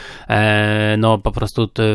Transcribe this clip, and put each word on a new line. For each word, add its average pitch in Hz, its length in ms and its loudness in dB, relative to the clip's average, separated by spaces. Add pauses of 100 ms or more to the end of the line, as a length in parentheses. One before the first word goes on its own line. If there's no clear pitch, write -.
(280)
E, 107 720 2
no 110 200 2
po 104 140 -4
prostu 113 340 -2
to, - 160 -4 (120)